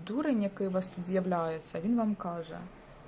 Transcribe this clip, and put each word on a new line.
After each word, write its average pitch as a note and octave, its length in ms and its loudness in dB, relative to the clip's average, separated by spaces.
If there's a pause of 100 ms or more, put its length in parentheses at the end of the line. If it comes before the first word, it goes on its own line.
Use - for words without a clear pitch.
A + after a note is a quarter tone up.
дурень, B3+ 360 2
який G3 240 0
у F#3+ 40 0
вас F#3 180 2
тут F3+ 180 -8
з'являється, E3+ 760 0
він A3 160 4
вам G#3+ 180 4
каже E3+ 440 -6 (500)